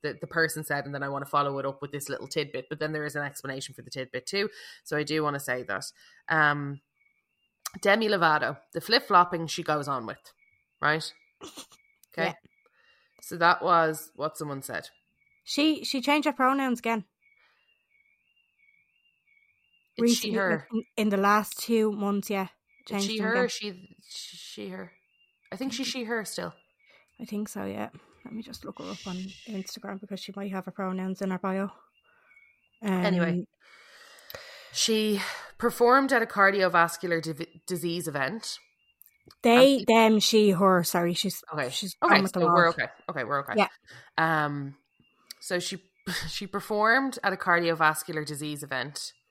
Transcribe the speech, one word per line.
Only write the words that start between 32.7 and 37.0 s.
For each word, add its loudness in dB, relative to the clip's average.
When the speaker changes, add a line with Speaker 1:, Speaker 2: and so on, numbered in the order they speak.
Speaker 2:
Um, 0
Speaker 1:
Anyway, 0
she 2
performed 4
at 4
a 0
cardiovascular 4